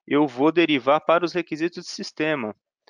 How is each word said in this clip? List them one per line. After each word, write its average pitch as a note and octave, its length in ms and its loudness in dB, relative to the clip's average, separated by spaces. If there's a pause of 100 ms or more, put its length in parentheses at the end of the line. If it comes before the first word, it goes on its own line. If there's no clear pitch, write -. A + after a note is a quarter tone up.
eu D3 200 2
vou C3+ 260 2
derivar D3+ 480 2
para E3+ 240 2
os D#3 80 -6
requisitos E3+ 520 -6
de - 60 -16
sistema, D3+ 640 -6 (360)